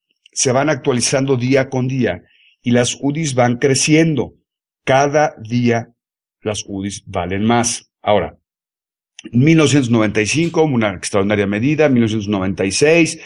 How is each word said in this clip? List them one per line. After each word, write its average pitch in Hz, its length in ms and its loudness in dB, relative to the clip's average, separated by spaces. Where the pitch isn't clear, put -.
se - 200 -2
van 135 160 2
actualizando 135 680 0
día 131 340 0
con 127 180 -2
día 113 340 -2
y 123 120 -2
las 120 280 0
udis 143 340 -4
van 120 220 2
creciendo. 147 800 0
Cada 143 560 2
día 117 540 -2
las 104 260 -6
udis 98 380 -8
valen 98 380 -4
más. 117 460 -2
Ahora, 98 340 0
en 117 80 2
mil 160 160 4
novecientos 143 340 2
noventa 110 300 2
y 107 60 0
cinco, 160 380 0
una 117 260 0
extraordinaria 101 560 -2
medida, 139 420 0
mil 127 140 4
novecientos 107 260 -2
noventa 95 380 -2
y 98 60 -4
seis, 156 540 2